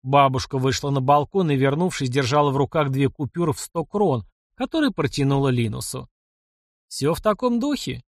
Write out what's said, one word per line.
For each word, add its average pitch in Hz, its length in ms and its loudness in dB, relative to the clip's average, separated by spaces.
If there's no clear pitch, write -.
Бабушка 135 540 2
вышла 131 320 0
на 139 120 0
балкон 147 500 2
и, 143 60 4
вернувшись, 139 520 0
держала 139 420 2
в 131 60 0
руках 143 340 0
две 135 180 2
купюры 156 420 -4
в - 80 -6
сто - 260 -8
крон, 165 400 0
которые 277 360 -2
протянула 139 580 0
Линусу. 123 600 -4
«Все 147 260 -2
в - 80 -4
таком 240 380 0
духе. 233 520 -4